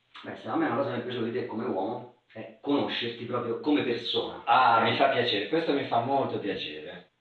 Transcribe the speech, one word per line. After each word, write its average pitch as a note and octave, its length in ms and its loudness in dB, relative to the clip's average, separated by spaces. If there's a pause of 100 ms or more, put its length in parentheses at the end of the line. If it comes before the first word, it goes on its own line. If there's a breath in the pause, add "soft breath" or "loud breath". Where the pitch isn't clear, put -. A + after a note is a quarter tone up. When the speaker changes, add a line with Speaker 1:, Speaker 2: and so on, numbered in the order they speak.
(240)
Speaker 1:
Beh, - 120 -10
Stefano, - 180 -8
a - 40 0
me D#3+ 100 2
una - 80 0
cosa C#3 140 0
che - 60 -4
mi A#2 60 -2
è - 40 -8
piaciuta A#2 200 -2
di A#2 60 -2
te B2 140 -4
come A2 200 -6
uomo - 480 -4 (180)
è - 300 -14
conoscerti B2+ 640 -2
proprio A#2 340 -4
come C#3+ 240 2
persona. A#2 600 -2
Speaker 2:
Ah, A#2+ 360 6
mi A#2 140 2
fa C3+ 140 6
piacere, A#2 380 2
questo D#3+ 260 2
mi C3+ 120 2
fa B2+ 140 2
molto B2+ 400 0
piacere. - 800 -8